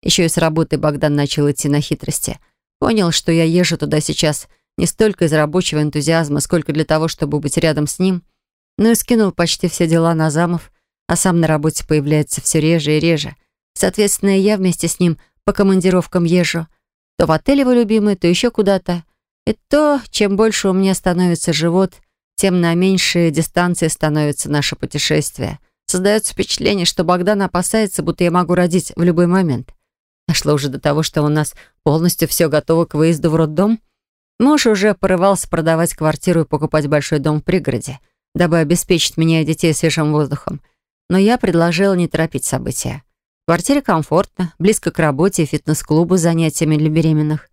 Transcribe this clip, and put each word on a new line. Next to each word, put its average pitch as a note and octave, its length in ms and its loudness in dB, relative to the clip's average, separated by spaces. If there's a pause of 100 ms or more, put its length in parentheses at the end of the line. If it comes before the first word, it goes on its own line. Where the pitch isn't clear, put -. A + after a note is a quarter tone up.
Ещё - 200 0
и E3 60 2
с - 80 -2
работы D#3+ 400 0
Богдан D3 380 0
начал D3 340 0
идти D3 180 -4
на C#3+ 140 2
хитрости. - 580 -8 (400)
Понял, G3+ 320 0
что - 200 -2
я E3 120 2
езжу E3 340 0
туда D3+ 220 -2
сейчас - 480 -4 (300)
не - 80 0
столько G#3 400 0
из D3 80 0
рабочего D3+ 480 0
энтузиазма, D3+ 600 -2
сколько D#3+ 320 -2
для D#3 120 -2
того, D#3+ 220 0
чтобы D3 320 -4
быть C#3+ 180 -4
рядом D3+ 300 0
с - 100 -8
ним, F#3 240 0 (560)
но A3 120 4
и A#3 60 4
скинул A3 360 0
почти - 360 -2
все E3+ 200 -2
дела E3 260 2
на D#3+ 160 0
замов, E3+ 420 -2 (360)
а E3 80 0
сам E3+ 240 2
на D#3+ 80 2
работе D#3 400 -2
появляется D3+ 540 -2
всё - 180 -2
реже D#3 380 0
и - 20 2
реже. D#3 360 -2 (380)
Соответственно, G3 640 0
и G3 40 2
я G#3 160 2
вместе F#3 300 -2
с - 120 -6
ним E3+ 180 2 (260)
по G#3 100 0
командировкам F#3 680 2
езжу. E3+ 440 0 (500)
То F3 80 2
в D3+ 60 0
отель C4+ 300 2
его B3+ 100 2
любимый, G#3+ 440 2
то F3+ 120 -2
ещё F3+ 240 2
куда-то. F#3 520 0 (440)
И A3 80 -2 (140)
то, D4 320 2 (100)
чем G3 240 0
больше G#3 340 0
у F#3 40 2
меня F#3+ 200 2
становится F3 600 0
живот, E3+ 420 0 (400)
тем F3+ 260 2
на E3+ 140 2
меньшие F3 560 2
дистанции E3+ 560 -2
становится D3+ 640 -2
наше C#3+ 260 -2
путешествие. - 840 -4 (280)
Создаётся G3+ 460 0
впечатление, G#3 520 -2
что - 180 -2
Богдан F3+ 380 0
опасается, F#3 600 -2
будто - 200 -2
я F3 80 2
могу F3 240 0
родить F3+ 400 0
в - 60 -2
любой F3 240 2
момент. E3+ 480 0 (540)
Дошло D3 260 0
уже C#3+ 160 0
до C3+ 100 -10
того, D3 220 0
что D3+ 220 -2
у D3 60 2
нас D3+ 260 -2 (280)
полностью D#3+ 440 0
всё D#3+ 220 0
готово D#3+ 360 0
к - 80 -18
выезду D#3+ 380 2
в D#3 40 0
роддом. E3 440 0 (600)
Муж G#3 280 4
уже G#3 260 2
порывался F#3 540 0
продавать D#3+ 480 0
квартиру D#3 460 0
и D3+ 40 0
покупать D3 420 -2
большой D3 320 0
дом D3+ 200 -2
в - 40 -12
пригороде, C3+ 560 -4 (360)
дабы E3+ 240 2
обеспечить E3 580 0
меня D#3+ 240 2
и D3+ 40 0
детей D#3+ 280 0
свежим D#3 380 0
воздухом. D3 500 -4 (480)
Но F3+ 80 2
я G#3+ 200 4
предложила F3 560 0
не F3 160 0
торопить D#3+ 340 -4
события. B2+ 580 -6 (420)
В - 40 -8
квартире G#3+ 340 0
комфортно, E3+ 800 -2
близко F#3 320 0
к - 80 -10
работе D#3+ 440 0
и - 20 0
фитнес-клубу D#3 720 0
с F3 40 0
занятиями E3 540 0
для D#3 140 2
беременных. D3+ 640 0